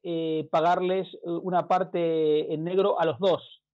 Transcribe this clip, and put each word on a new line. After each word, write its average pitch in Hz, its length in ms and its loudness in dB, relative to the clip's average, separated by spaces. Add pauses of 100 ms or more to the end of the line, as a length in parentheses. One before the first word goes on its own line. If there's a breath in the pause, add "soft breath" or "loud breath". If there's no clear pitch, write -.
eh, 160 480 -4
pagarles, 180 640 2
eh, - 120 -18
una 170 420 -2
parte 165 840 0
en 156 100 -4
negro 185 360 0
a 165 60 2
los 147 140 -2
dos. 180 440 -2 (100)